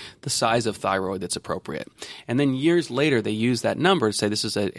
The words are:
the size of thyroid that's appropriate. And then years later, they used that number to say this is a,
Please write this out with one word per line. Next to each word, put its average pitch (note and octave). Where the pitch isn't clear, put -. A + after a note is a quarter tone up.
the -
size A#2
of G#2+
thyroid F#2+
that's F2+
appropriate. -
And A#2+
then C#3
years D#3+
later, C3
they G#2+
used A2+
that G#2+
number D3+
to G2+
say G#2+
this G#2+
is G#2+
a, G2+